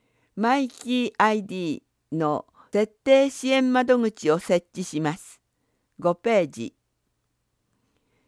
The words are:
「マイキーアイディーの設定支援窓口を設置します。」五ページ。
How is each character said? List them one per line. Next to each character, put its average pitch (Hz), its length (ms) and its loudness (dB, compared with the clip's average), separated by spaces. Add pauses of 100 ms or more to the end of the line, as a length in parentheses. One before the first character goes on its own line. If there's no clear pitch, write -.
(360)
「マ 233 220 0
イ 269 100 -2
キ 247 380 -4
ー - 100 -8
ア 214 160 2
イ 214 140 -4
デ 185 80 -12
ィ 170 280 -6 (300)
ー 156 40 -4
の 151 300 -2 (240)
設 214 220 -2 (100)
定 269 280 4
支 - 180 -8
援 262 240 2
窓 254 260 2
口 220 320 -2
を 160 80 2
設 180 360 -2
置 180 100 -8
し - 160 -8
ま 160 160 -2
す。」 - 240 -20 (580)
五 175 160 0
ペ 214 280 2
ー 143 80 -6
ジ。 113 240 -12 (1500)